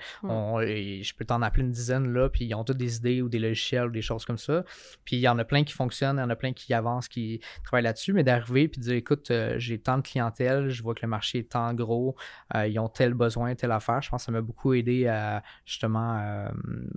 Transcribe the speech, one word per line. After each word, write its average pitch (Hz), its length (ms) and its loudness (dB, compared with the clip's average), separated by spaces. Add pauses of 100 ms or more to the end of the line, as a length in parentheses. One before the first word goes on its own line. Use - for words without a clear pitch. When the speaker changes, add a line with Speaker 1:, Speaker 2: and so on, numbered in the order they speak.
(240)
Speaker 1:
Mm. 196 60 -6
Speaker 2:
on, 110 320 -2
et 101 420 -4
je - 120 -8
peux 113 100 -6
t'en 117 160 0
appeler 113 240 4
une 123 60 0
dizaine, 123 420 0
là, 131 160 4
puis - 160 0
ils 110 100 -2
ont 113 80 -2
toutes 131 140 0
des 120 180 -2
idées 123 260 2
ou 123 60 0
des 113 120 0
logiciels 113 480 0
ou 117 40 -2
des 113 100 -4
choses 113 220 -4
comme 117 140 -4
ça. 165 260 0 (400)
Puis 127 140 -2
il - 20 0
y 127 80 4
en 120 100 6
a 113 60 0
plein 143 220 2
qui - 80 -6
fonctionnent, 135 420 0
il 135 60 0
y - 20 0
en 123 60 0
a 113 80 0
plein 131 160 -2
qui - 200 -4
avancent, 117 360 0
qui 113 320 -6 (240)
travaillent 123 180 4
là-dessus, 117 300 0
mais 180 100 6
d'arriver 123 460 4
puis - 100 -8
de 113 60 -8
dire, « 120 100 0
Écoute, 131 360 0
euh, 117 260 2
j'ai 117 220 -4
tant 131 180 2
de 139 40 2
clientèle, 131 680 0
je 120 120 -4
vois 113 140 -2
que - 60 -10
le 117 80 -2
marché 110 300 -2
est 113 120 -8
tant 120 220 0
gros, 120 420 0 (400)
euh, 107 120 2
ils 107 120 0
ont 110 80 0
tel 123 260 2
besoin, 120 400 0
telle 120 200 0
affaire. » 117 300 2
Je - 60 -8
pense 127 120 -2
que - 60 -12
ça 120 40 -4
m'a 113 80 0
beaucoup 117 320 -2
aidé 123 360 2
à, 107 360 -2 (220)
justement, 110 560 -2
euh, 104 260 -4 (500)